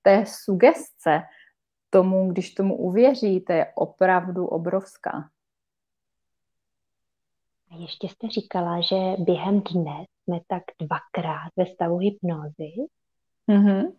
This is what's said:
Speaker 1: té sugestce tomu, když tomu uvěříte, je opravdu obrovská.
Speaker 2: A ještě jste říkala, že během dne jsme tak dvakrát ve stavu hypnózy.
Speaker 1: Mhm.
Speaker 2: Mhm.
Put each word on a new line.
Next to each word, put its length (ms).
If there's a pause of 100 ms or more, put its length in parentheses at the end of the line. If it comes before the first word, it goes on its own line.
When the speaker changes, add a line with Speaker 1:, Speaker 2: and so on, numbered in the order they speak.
Speaker 1:
té 260
sugestce 960 (680)
tomu, 420
když 220
tomu 240
uvěříte, 800
je 200
opravdu 720
obrovská. 840 (2500)
Speaker 2:
A 40
ještě 320
jste 200
říkala, 540
že 140 (240)
během 420
dne 440 (180)
jsme 240
tak 160 (160)
dvakrát 800
ve 80
stavu 320
hypnózy. 760 (760)
Speaker 1:
Mhm. 200
Speaker 2:
Mhm. 320